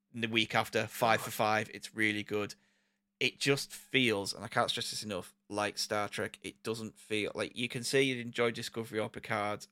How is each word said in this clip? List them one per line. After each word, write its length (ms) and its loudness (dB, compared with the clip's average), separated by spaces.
And 80 -6
the 60 2
week 260 2
after, 320 2
five 340 4
for 100 -6
five. 440 2
It's 200 -12
really 280 2
good. 320 -4
It 180 0
just 360 2
feels, 580 2
and 100 -10
I 60 -8
can't 220 2
stress 200 -4
this 120 -6
enough, 320 -6
like 260 -2
Star 320 0
Trek. 340 -6
It 200 -12
doesn't 360 -6
feel 360 -2
like, 220 -4
you 120 -2
can 160 -6
say 180 4
you 180 0
enjoy 320 0
Discovery 480 -6
or 100 -2
Picard. 600 -4